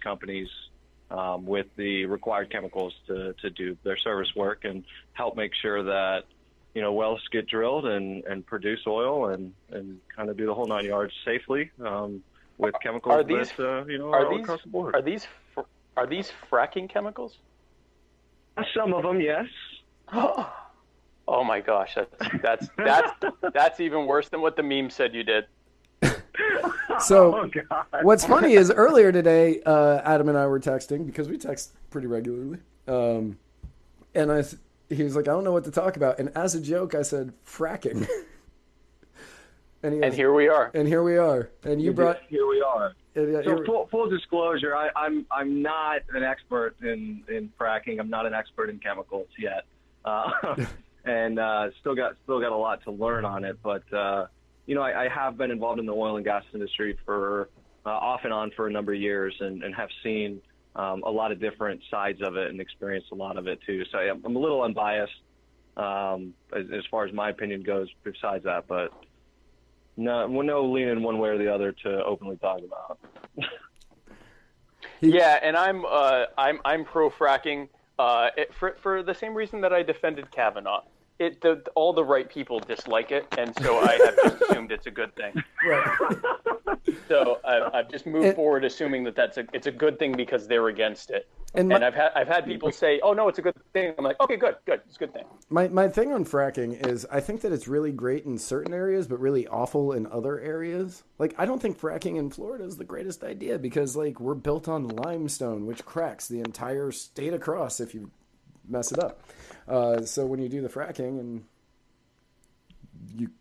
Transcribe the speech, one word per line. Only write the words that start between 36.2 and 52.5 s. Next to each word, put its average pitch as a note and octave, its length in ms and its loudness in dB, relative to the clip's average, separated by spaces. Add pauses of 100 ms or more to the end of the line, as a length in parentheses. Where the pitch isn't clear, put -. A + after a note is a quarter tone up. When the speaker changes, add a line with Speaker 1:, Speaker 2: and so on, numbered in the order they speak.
Speaker 3:
And C#3+ 160 -4
as F3 200 -2
a D#3+ 60 -4
joke, E3 340 -2
I D3+ 80 2
said, C3+ 300 -4 (120)
"Fracking." - 680 -4
<laughs> A4 40 -4 (1700)
And D3+ 80 0
he D3+ 80 0
Speaker 2:
And C3+ 100 4
Speaker 3:
goes, A#2+ 60 -2
Speaker 2:
here C3 160 6
we D3 140 8
are. C#3+ 260 6
Speaker 3:
"And D3 140 2
here E3 160 4
we F3 140 4
are." D3+ 320 4 (160)
And D3 160 0
you D#3+ 80 2
Speaker 1:
And - 80 2
Speaker 3:
brought E3+ 200 6 (120)
Speaker 1:
here C#3 180 2
we C3+ 140 4
are. A2 320 0 (220)
Speaker 3:
and, D3+ 200 2
uh, D3+ 80 0
Speaker 1:
So D#3+ 140 2
Speaker 3:
here D#3 80 -4
Speaker 1:
full, A3+ 220 0
full A3+ 220 0
disclosure, E3 680 0
I, D3+ 180 0
I'm, D3+ 340 -2
I'm C#3 320 -2
not D3+ 420 -2 (100)
an C3 100 -2
expert B2 580 -2
in, A2 460 -6
in A2 320 -6
fracking. A2 400 -2
I'm A2 100 -6
not A2+ 160 -2
an A2 80 -4
expert A2 360 -4
in G#2 100 -10
chemicals G2 480 -8 (100)
yet. G2 280 -6 (400)
Uh, A2 500 -2 (260)
<laughs> - 240 -20
and, A2+ 320 0
uh, G#2+ 300 0 (140)
still C#3 140 -2
got, B2 280 -2
still C3 160 -2
got A#2 140 -2